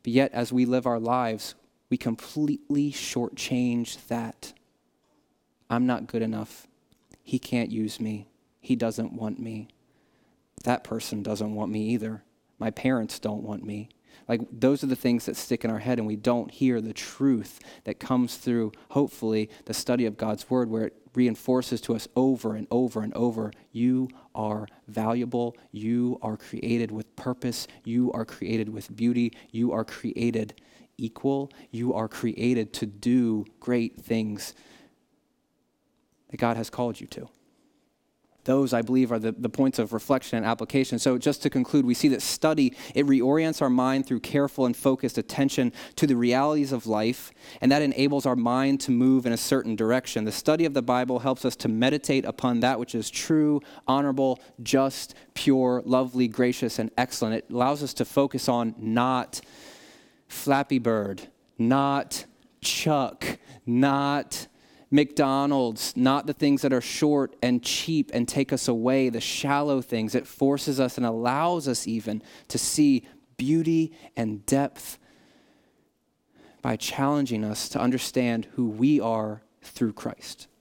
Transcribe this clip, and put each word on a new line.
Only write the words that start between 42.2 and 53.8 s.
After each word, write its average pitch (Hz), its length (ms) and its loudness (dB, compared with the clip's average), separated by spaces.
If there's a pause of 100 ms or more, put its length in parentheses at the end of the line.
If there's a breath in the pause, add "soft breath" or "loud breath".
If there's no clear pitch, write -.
study, 151 520 2 (200 loud breath)
it 139 120 4
reorients 143 560 4
our 135 80 2
mind 131 360 2
through 120 140 -2
careful 143 460 0
and 120 100 0
focused 131 420 0
attention 135 540 0 (240 loud breath)
to 160 100 2
the 135 120 4
realities 135 560 2
of 117 120 -4
life, 110 460 -2 (300 loud breath)
and 131 100 6
that 147 100 6
enables 139 440 2
our 127 100 4
mind 131 460 2
to 135 100 -2
move 127 340 4
in 120 60 2
a 113 60 0
certain 117 400 0
direction. 113 480 0
The 107 80 -2
study 156 320 2
of 143 80 0
the 135 80 2
Bible 123 380 0
helps 131 260 -2
us 123 100 0
to - 140 -2
meditate 135 560 2
upon 120 340 0
that 127 200 2
which 120 140 -8
is 120 160 -4
true, 151 520 2 (260 loud breath)